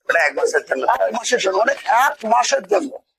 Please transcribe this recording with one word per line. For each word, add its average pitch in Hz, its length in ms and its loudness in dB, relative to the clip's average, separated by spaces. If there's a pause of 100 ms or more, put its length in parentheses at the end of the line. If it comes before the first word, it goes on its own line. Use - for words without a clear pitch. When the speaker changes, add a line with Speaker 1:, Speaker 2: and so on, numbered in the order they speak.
Speaker 1:
এটা 165 180 2
এক 139 80 -2
মাসের - 300 0
জন্য। 131 220 -4
Speaker 2:
এক - 280 0
মাসের 233 240 -2
জন্য, 190 180 -2
মানে 240 180 2 (100)
এক 262 400 2
মাসের 240 420 2
জন্য। - 320 -2 (200)